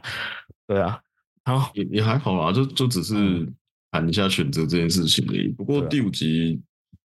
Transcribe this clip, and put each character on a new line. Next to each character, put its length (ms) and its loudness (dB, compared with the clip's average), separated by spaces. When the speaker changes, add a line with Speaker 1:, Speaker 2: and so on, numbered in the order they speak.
Speaker 1:
<laughs> 540 -12
对 120 2
啊， 200 -2
好。 300 0
Speaker 2:
也， 120 -4
也 140 0
还 160 2
好 240 0
啦， 120 2
就， 140 4
就 200 0
只 160 0
是 140 -2
Speaker 1:
嗯。 360 2
Speaker 2:
谈 140 0
一 40 0
下 160 2
选 220 0
择 120 -2
这 140 0
件 140 2
事 140 2
情 240 2
而 80 -2
已。 100 0
不 180 -6
过 220 0
第 140 0
五 100 0
Speaker 1:
对 0 -
啊。 0 -
Speaker 2:
集， 500 -2